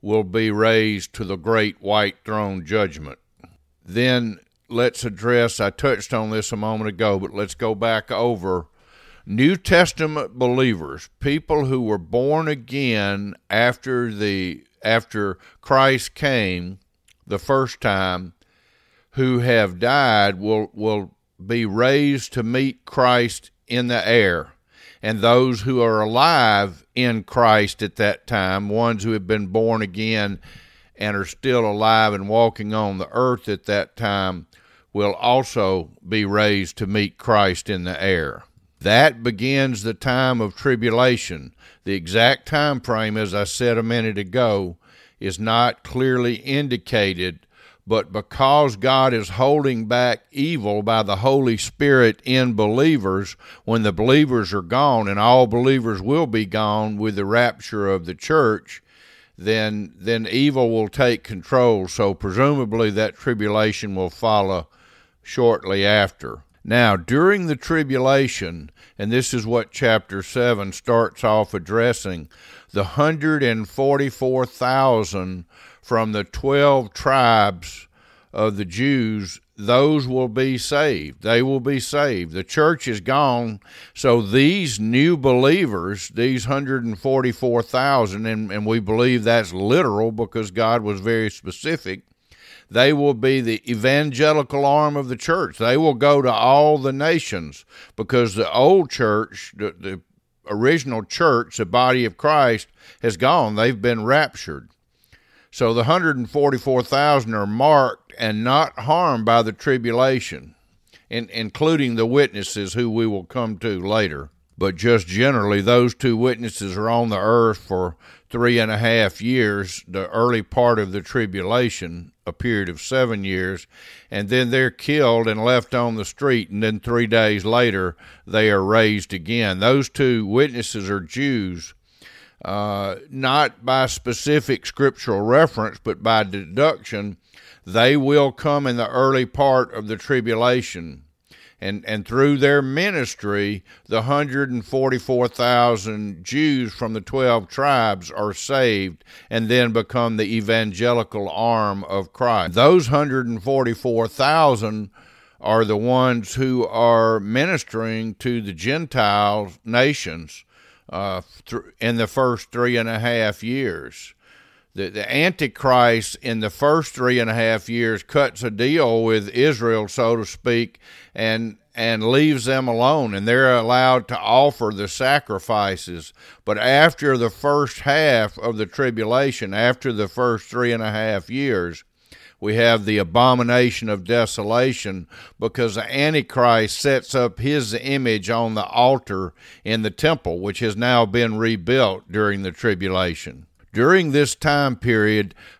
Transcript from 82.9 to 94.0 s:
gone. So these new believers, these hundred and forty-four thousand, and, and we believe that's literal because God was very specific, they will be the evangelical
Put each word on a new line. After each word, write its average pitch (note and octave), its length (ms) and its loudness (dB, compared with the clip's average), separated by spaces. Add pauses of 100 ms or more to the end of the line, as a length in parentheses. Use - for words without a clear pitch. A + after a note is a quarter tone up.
gone. A#2+ 600 0 (340)
So A#2+ 260 2
these C3+ 600 2
new C3 360 4
believers, B2+ 920 0
these A#2+ 380 -2
hundred C3+ 380 -2
and A2 140 -6
forty-four B2+ 640 0
thousand, A#2 640 0
and, A2 240 -4
and G#2 160 -6
we A2+ 140 0
believe A#2 420 2
that's A2 300 2
literal A2 580 0
because A2 400 -6
God A2+ 320 0
was G#2 160 -4
very A2 320 -2
specific, G2 680 -8 (680)
they B2+ 240 4
will C#3+ 220 2
be C3 260 0
the A2+ 300 -2
evangelical C#3 960 0